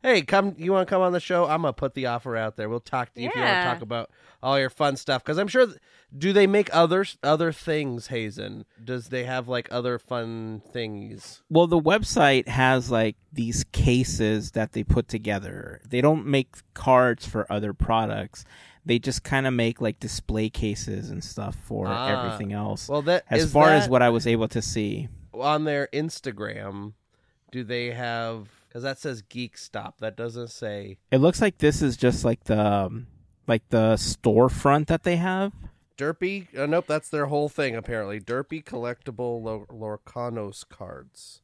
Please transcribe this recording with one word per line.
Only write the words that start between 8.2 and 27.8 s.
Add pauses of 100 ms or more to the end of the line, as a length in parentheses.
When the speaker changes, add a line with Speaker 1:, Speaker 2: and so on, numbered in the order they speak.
Speaker 1:
Does
they
have,
like,
other
fun (120)
things?
Speaker 3:
Well,
the
website
has,
like, (160)
these
cases
that
they
put
together.
They
don't
make (180)
cards
for
other
products. (420)
They
just
kinda
make,
like,
display
cases
and
stuff
for
Speaker 1:
Ah. (180)
Speaker 3:
everything
else,
Speaker 1:
Well,
that,
Speaker 3:
as
Speaker 1:
is
Speaker 3:
far
as
Speaker 1:
that
Speaker 3:
what
I
was
able
to
see. (260)
Speaker 1:
on
their
Instagram, (580)
do
they